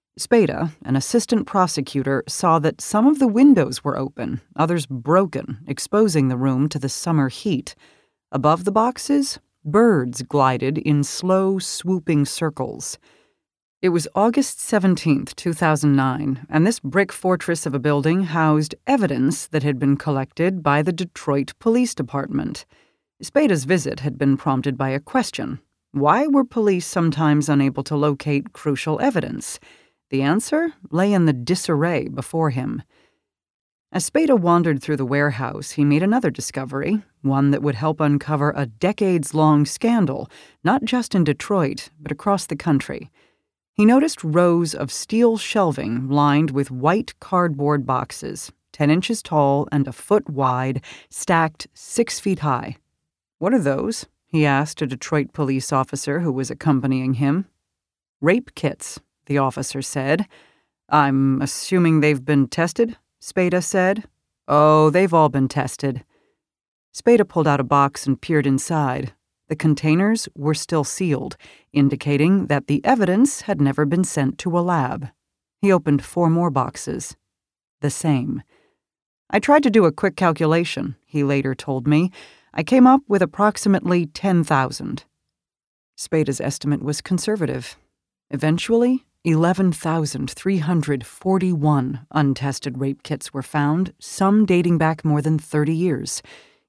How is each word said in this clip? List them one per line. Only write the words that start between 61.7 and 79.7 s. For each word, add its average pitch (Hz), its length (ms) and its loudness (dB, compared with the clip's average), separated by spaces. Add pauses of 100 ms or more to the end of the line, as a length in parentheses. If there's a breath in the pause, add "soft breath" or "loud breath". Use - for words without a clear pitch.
they've 143 240 0
been 139 240 2
tested?" 226 480 -2 (240)
Spada 180 400 0
said. 190 480 0 (360)
"Oh, 151 440 6
they've 175 240 2
all 156 160 6
been 135 180 0
tested." 135 560 -4 (880)
Spada 233 320 4
pulled 156 240 0
out 143 140 2
a - 20 0
box 139 420 0
and 139 140 0
peered 151 260 0
inside. 139 680 -2 (340)
The 156 80 -4
containers 160 800 0
were 151 180 -2
still 156 300 -2
sealed, 135 520 -4 (380 loud breath)
indicating 143 760 2
that 143 200 -2
the 147 180 0
evidence 226 560 2
had 190 180 -4
never 139 240 2
been 170 200 0
sent 135 340 -2
to 175 180 -4
a 175 60 2
lab. 147 460 -2 (520)
He 196 120 4
opened 160 340 2
four 175 240 0
more 170 220 2
boxes. - 640 -6 (680)
The 143 80 0
same. 139 540 -2 (840)
"I 208 120 0
tried 285 240 4
to 247 80 2